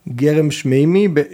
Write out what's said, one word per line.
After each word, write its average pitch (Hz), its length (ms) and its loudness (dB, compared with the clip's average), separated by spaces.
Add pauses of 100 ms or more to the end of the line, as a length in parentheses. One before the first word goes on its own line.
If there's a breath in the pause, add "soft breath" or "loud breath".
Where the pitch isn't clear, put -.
לגרם 147 440 0
שמימי, 151 560 0
ב-, 147 140 0 (120)